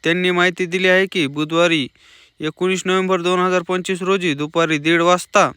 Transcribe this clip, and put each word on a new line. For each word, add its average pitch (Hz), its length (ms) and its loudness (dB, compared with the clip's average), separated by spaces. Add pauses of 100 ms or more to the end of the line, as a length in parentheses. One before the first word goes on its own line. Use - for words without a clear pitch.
त्यांनी 180 260 0
माहिती 180 360 0
दिली 185 220 -2
आहे 185 240 4
की 170 140 -2
बुधवारी 156 600 0 (540)
एकोणीस 180 440 -4
नोव्हेंबर 185 360 0
दोन 180 200 0
हजार 180 220 0
पंचवीस 185 400 -4
रोजी 180 320 -2
दुपारी 156 440 -2
दीड 165 220 0
वाजता 175 560 2